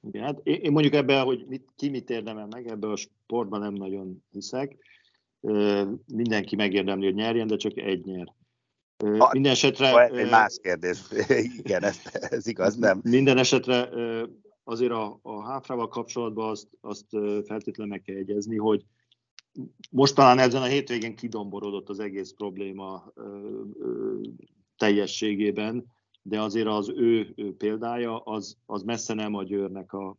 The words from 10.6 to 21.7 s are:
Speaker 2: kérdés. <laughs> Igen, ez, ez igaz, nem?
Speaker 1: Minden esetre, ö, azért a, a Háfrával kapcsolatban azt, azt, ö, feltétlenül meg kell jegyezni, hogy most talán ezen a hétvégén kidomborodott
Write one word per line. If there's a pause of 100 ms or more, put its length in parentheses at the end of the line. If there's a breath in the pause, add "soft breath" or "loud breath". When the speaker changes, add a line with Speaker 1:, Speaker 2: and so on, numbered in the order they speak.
Speaker 2:
kérdés. (300)
<laughs>
Igen,
ez, (140)
ez
igaz,
nem?
Speaker 1:
Minden
esetre,
ö, (380)
azért
a,
a
Háfrával
kapcsolatban
azt, (120)
azt,
ö,
feltétlenül
meg
kell
jegyezni,
hogy (1040)
most
talán
ezen
a
hétvégén
kidomborodott